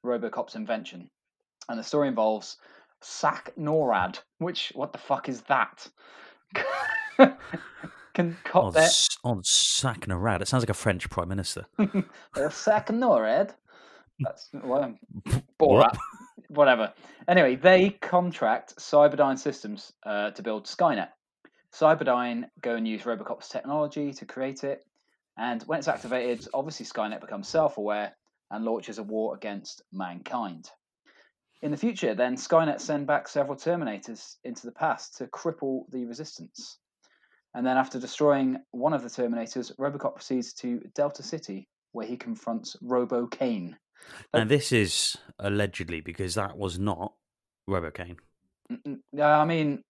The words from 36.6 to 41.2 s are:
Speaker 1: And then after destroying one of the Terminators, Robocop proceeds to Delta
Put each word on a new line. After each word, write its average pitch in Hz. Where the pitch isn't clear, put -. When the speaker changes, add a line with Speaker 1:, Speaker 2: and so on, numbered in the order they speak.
Speaker 1:
And 123
then 127
after 131
destroying 135
one 139
of 127
the 120
Terminators, 117
Robocop 143
proceeds 123
to 120
Delta 143